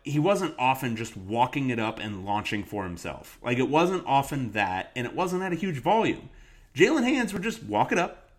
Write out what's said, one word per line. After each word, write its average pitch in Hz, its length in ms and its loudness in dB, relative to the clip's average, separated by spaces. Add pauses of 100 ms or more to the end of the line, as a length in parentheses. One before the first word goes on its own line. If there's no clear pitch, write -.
he 143 160 -2
wasn't 180 400 2
often 127 380 0
just 110 200 -8
walking 120 540 0
it 117 80 0
up 110 220 -2
and 98 260 -8
launching 104 380 -2
for 104 180 -6
himself. 85 580 -10
Like, 120 180 -2
it 127 100 2
wasn't 175 380 2
often 135 460 0
that, 95 440 -2
and 123 100 -4
it - 80 -8
wasn't 180 300 -2
at 185 80 -2
a 170 40 -2
huge 165 220 -4
volume. 175 500 0 (460)
Jalen 240 300 6
Hands 247 280 2
would 196 100 -6
just 220 200 -6
walk 104 300 0
it - 60 2
up, - 400 -4